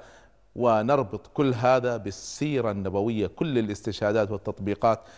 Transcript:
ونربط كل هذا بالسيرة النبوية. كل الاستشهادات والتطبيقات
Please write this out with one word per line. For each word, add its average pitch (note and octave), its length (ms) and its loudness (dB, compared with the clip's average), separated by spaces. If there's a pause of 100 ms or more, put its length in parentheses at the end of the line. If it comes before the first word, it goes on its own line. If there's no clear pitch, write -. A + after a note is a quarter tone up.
(600)
ونربط A#2 680 2
كل C#3 260 0
هذا B2 440 2
بالسيرة A2+ 720 -4
النبوية. G2+ 560 -2
كل D3 300 -4
الاستشهادات G#2+ 720 0
والتطبيقات G#2 680 0 (180)